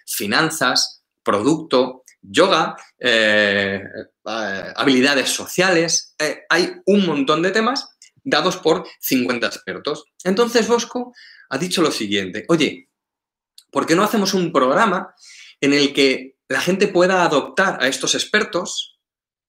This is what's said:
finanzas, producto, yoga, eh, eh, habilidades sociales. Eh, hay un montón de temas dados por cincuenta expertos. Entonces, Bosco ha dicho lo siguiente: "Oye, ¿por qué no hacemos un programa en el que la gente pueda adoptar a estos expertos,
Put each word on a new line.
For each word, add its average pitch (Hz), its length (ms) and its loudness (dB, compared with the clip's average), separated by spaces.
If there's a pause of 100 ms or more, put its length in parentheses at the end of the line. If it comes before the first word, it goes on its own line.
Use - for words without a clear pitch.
finanzas, 131 960 -2 (200)
producto, 131 800 0 (180)
yoga, 165 540 2 (240)
eh, 104 800 2 (440)
eh, 98 500 -8
habilidades 131 540 2
sociales. 165 920 -2
Eh, 151 300 -4
hay - 240 0 (120)
un 196 200 4
montón 151 360 0
de 190 100 0
temas 226 360 -2 (360)
dados 156 340 0
por 165 280 0 (140)
cincuenta 120 480 -2
expertos. 98 560 -8 (200)
Entonces, 226 440 2
Bosco 240 460 -2 (360)
ha 131 80 -6
dicho 180 240 -2
lo 143 100 2
siguiente: 101 580 -4
"Oye, 151 400 0 (800)
¿por 135 140 -2
qué 151 100 2
no 196 80 4
hacemos 208 300 0
un 180 180 0
programa 175 640 2 (480)
en 143 120 2
el 143 200 2
que 135 440 0 (120)
la 135 100 -2
gente 190 280 0
pueda 185 360 2
adoptar 156 580 0
a 127 60 0
estos 147 280 -2
expertos, - 840 -4 (500)